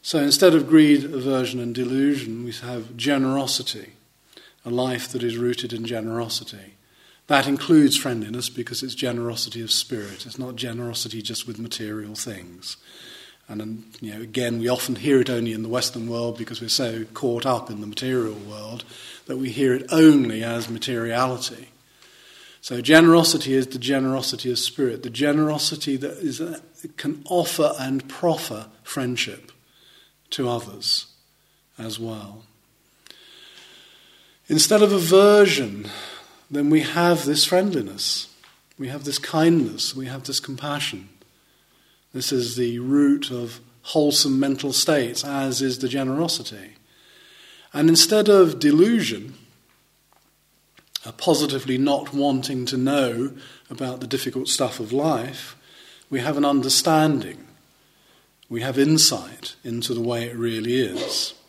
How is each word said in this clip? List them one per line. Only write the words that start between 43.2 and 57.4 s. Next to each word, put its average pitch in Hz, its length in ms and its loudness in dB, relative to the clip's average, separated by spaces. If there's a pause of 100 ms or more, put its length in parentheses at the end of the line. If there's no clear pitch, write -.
of 120 280 -8 (220)
wholesome 143 580 2
mental 139 320 -2
states, 123 520 0
as 135 380 -4
is 127 180 -2
the 131 100 -2
generosity. 131 840 -4 (960)
And 151 160 4
instead 202 400 4
of 185 300 6
delusion, 151 760 2 (1700)
a 117 60 -14
positively 135 680 0
not 143 340 0
wanting 135 540 0
to 131 100 -4
know 131 560 0 (360)
about 127 300 -8
the 127 80 -12
difficult 131 400 -6
stuff - 320 -2
of 110 140 -6
life, 131 600 -2 (540)
we 135 100 -2
have 143 180 -2
an 143 80 2
understanding. 143 1040 2 (1000)